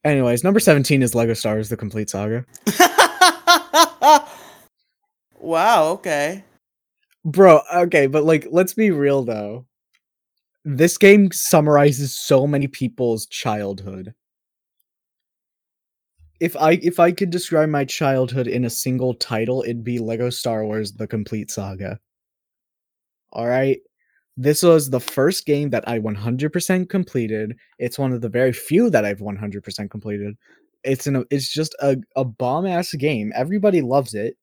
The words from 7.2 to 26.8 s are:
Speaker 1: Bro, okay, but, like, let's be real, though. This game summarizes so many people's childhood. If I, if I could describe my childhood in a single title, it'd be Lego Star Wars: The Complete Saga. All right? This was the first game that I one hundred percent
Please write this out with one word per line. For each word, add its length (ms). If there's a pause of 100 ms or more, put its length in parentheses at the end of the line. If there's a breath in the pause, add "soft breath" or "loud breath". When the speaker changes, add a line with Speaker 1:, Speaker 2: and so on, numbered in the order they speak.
Speaker 1:
Bro, 360 (120)
okay, 320
but, 200
like, 260
let's 240
be 160
real, 320
though. 420 (1000)
This 360
game 320
summarizes 840
so 320
many 220
people's 580
childhood. 880 (2250)
If 160
I, 180 (100)
if 160
I 120
could 200
describe 380
my 160
childhood 600
in 180
a 40
single 460
title, 480
it'd 200
be 140
Lego 320
Star 340
Wars: 280
The 160
Complete 420
Saga. 500 (1300)
All 140
right? 320 (580)
This 240
was 300
the 80
first 480
game 240
that 160
I 100
one 180
hundred 380
percent 360